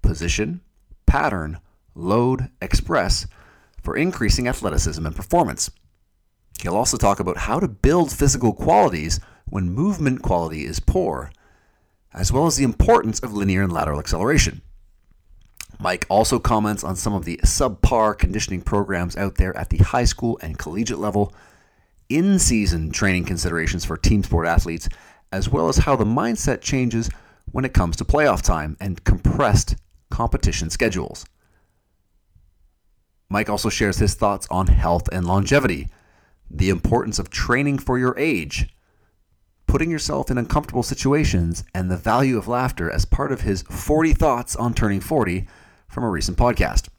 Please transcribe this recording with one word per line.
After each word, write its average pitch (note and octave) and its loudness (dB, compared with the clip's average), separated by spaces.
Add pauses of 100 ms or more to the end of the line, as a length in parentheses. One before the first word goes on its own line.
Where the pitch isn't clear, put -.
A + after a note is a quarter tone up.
position, F#2+ -2 (440)
pattern, F#2+ 0 (380)
load, A#2+ 0 (140)
express, G#2 0 (560)
for - -4
increasing C3 0
athleticism D#2+ -4
and D2+ -6
performance. D3 -2 (920)
He'll F2+ -2
also A#2+ 0
talk G2+ 2
about F2+ -4
how A2 -2
to - -2
build C#3+ 2
physical C3 2
qualities A2 2 (280)
when F#2+ -4
movement C#3+ 0
quality D#2+ -2
is - -6
poor, F2+ -2 (840)
as - 0
well C#3 4
as D#3+ 2
the C#3 0
importance B2 4
of A#2+ -8
linear G2 2
and F#2+ 0
lateral D2+ -2
acceleration. G#2+ 0 (1160)
Mike F#2 -2
also A2+ 2
comments G#2+ 2
on F#2 -4
some G#2 -2
of G2 -2
the F2 -6
subpar A2 2
conditioning F#2+ -2
programs F#2+ -2
out G2 -4
there F#2 2
at - -6
the E2 -2
high B2 4
school A#2 0
and D#2+ -8
collegiate G2 -6
level, G2+ 0 (720)
in-season A2+ 2
training F2+ 0
considerations E2 -2
for E2 -6
team G#2 2
sport E2 0
athletes, E2+ -2 (440)
as F#2+ -2
well D#3 0
as C#3+ 2
how C#3 4
the A2+ 2
mindset D3 -2
changes A#2 -2 (400)
when C3 -4
it B2+ -4
comes F2 2
to - -6
playoff C#3+ 4
time D#2 0
and F#2+ -8
compressed - 2 (340)
competition - -2
schedules. F#2+ -2 (2000)
Mike G#2 -2
also G#2 -2
shares G2+ 0
his G2+ 2
thoughts G2+ 0
on F#2+ 2
health E2+ 4
and F2+ -2
longevity, G2 2 (600)
the F2 0
importance G#2+ 0
of G2 -4
training C#3 0
for C3 0
your B2+ 0
age, A2+ -2 (1000)
putting D#3+ 2
yourself D3 -4
in B2+ 0
uncomfortable B2 0
situations, C3 0 (100)
and F#2 -2
the F2+ 0
value A#2 2
of G2+ -4
laughter B2 -2
as F2+ 0
part C#3 0
of - -4
his G2 -2
forty D#3 0
thoughts C3 0
on A#2+ -2
turning G2+ 0
forty F#2+ -2 (400)
from A#2+ -6
a A#2 0
recent F2 -2
podcast. G#2+ 0 (100)